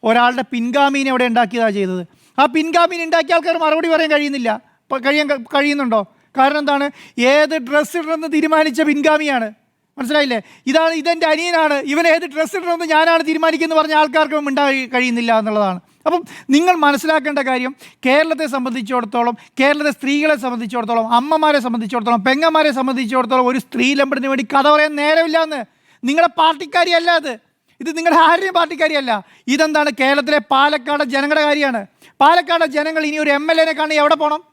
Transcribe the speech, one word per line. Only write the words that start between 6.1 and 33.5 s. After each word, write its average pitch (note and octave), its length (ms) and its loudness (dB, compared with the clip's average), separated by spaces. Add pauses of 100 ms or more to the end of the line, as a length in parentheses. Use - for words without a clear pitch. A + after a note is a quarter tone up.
കാരണം C#4 240 2
എന്താണ്? C#4+ 240 0 (480)
ഏത് D4+ 200 2 (140)
ഡ്രസ്സ് D4 320 0
ഇടണമെന്ന് D#4+ 340 -6
തീരുമാനിച്ച D#4 540 2
പിൻഗാമിയാണ്. D4 600 0 (500)
മനസ്സിലായില്ലേ? C4+ 400 0 (320)
ഇതാണ്, D#4+ 300 2
ഇതെൻ്റെ E4 320 -2
അനിയനാണ്, D#4+ 440 0 (160)
ഇവൻ E4 200 0
ഏത് E4 220 0
ഡ്രസ്സ് D#4 240 -4
ഇടണമെന്ന് E4+ 340 -4
ഞാനാണ് E4 360 4
തീരുമാനിക്കുന്നത് D#4+ 520 0
പറഞ്ഞ D#4 200 -2
ആൾക്കാർക്ക് D4+ 460 0
മിണ്ടാൻ C#4 220 0 (260)
കഴിയുന്നില്ല A#3+ 460 0
എന്നുള്ളതാണ്. G#3 400 -2 (260)
അപ്പം E4+ 140 0 (340)
നിങ്ങൾ F4 200 4 (100)
മനസ്സിലാക്കേണ്ട C#4+ 640 0
കാര്യം, B3+ 240 -2 (340)
കേരളത്തെ D#4 480 2
സംബന്ധിച്ചിടത്തോളം, A#3+ 800 -2 (260)
കേരളത്തിലെ D4 380 2
സ്ത്രീകളെ D4 460 0
സംബന്ധിച്ചിടത്തോളം, A#3 600 -4 (120)
അമ്മമാരെ D4+ 480 2
സംബന്ധിച്ചിടത്തോളം, A#3 640 -2
പെങ്ങന്മാരെ D4+ 500 2
സംബന്ധിച്ചിടത്തോളം B3+ 720 0
ഒരു B3+ 140 0
സ്ത്രീ B3 240 -2 (120)
ലംബടത്തിന് C4+ 320 -2
വേണ്ടി C4 220 -4
കഥ C#4 200 4
പറയാൻ D4+ 180 2 (100)
നേരമില്ലാന്ന്. D#4 580 0 (480)
നിങ്ങളുടെ D#4+ 220 0 (100)
പാർട്ടിക്കാരിയല്ല E4+ 720 0 (100)
അത്, C#4+ 120 -8 (500)
ഇത് B3 160 -8
നിങ്ങളുടെ E4 300 4
ആരുടെയും F#4 300 0
പാർട്ടിക്കാരിയല്ല. D#4 540 -2 (420)
ഇതെന്താണ്? D4+ 460 0
കേരളത്തിലെ C#4+ 400 2 (140)
പാലക്കാട് C#4+ 500 0 (100)
ജനങ്ങളുടെ D4 340 0
കാര്യമാണ്. C#4 340 -2 (400)
പാലക്കാട് E4 440 4 (100)
ജനങ്ങൾ D#4 340 -2
ഇനി D4+ 140 -4
ഒരു D4 140 2
എം D4 140 -4